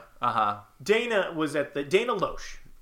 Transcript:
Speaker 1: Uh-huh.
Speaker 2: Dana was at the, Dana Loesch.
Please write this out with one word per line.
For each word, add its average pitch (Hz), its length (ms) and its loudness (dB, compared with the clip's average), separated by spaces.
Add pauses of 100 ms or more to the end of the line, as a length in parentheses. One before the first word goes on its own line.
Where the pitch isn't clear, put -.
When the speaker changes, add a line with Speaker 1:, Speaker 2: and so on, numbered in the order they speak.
(220)
Speaker 1:
Uh-huh. 110 400 2 (200)
Speaker 2:
Dana 214 540 2
was 156 200 0
at 143 200 0
the, 143 80 -2
Dana 214 320 2
Loesch. - 420 -4 (240)